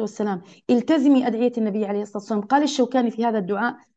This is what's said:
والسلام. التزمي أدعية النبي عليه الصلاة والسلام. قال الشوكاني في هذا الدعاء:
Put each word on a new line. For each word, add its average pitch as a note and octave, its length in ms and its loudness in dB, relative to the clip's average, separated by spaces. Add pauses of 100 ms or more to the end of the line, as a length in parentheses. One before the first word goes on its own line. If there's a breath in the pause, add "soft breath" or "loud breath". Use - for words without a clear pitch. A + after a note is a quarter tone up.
والسلام. G#3 420 -4 (280 loud breath)
التزمي B3+ 560 4
أدعية A#3+ 320 0
النبي G#3+ 280 -2
عليه G3+ 160 -4
الصلاة G#3 200 -10
والسلام. G#3 180 -2
قال C4+ 220 2
الشوكاني B3+ 480 0
في A3 140 -4
هذا A3 140 0
الدعاء: G3+ 380 -4 (200 soft breath)